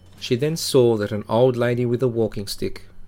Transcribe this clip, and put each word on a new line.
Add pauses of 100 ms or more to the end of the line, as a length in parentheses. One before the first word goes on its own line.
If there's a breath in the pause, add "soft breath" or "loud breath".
(200)
She
then
saw
that
an
old
lady
with
a
walking
stick, (240)